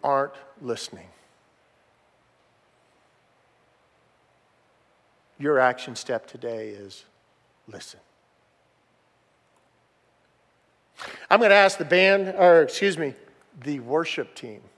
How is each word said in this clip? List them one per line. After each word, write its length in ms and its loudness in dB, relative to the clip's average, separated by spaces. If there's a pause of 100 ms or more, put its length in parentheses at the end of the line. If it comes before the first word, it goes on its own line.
aren't 300 -2 (280)
listening. 460 -12 (4000)
Your 200 0
action 360 -2
step 300 -8
today 440 -12
is 340 -18 (640)
listen. 320 -20 (3250)
I'm 120 4
gonna 120 6
ask 240 6
the 80 -6
band, 520 2
or 240 8
excuse 360 -2
me, 160 -6 (480)
the 200 -8
worship 540 -6
team. 260 -18 (160)